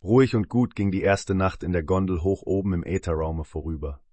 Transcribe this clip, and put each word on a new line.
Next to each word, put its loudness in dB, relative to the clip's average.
Ruhig 4
und 0
gut 0
ging 0
die -2
erste 0
Nacht 0
in -4
der 0
Gondel 0
hoch 0
oben -2
im -4
Ätherraume -4
vorüber. -8